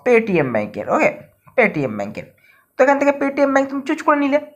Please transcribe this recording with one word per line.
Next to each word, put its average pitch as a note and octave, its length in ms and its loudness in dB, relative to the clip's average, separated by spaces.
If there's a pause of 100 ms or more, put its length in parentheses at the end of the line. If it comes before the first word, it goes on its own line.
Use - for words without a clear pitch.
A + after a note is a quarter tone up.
Paytm G#3+ 480 2
ব্যাংকের। G#2+ 380 -4
ওকে, B3+ 280 0 (380)
Paytm D#3 420 0
ব্যাংকের। G2+ 260 -10 (520)
তো B3+ 80 4
এখান C#4 140 4
থেকে C#4+ 120 2
Paytm C#4 440 0
ব্যাংক C4+ 160 0
তুমি C#4 160 -8
চুজ D#4 160 -4
করে D4 160 2
নিলে। C#4+ 220 0 (160)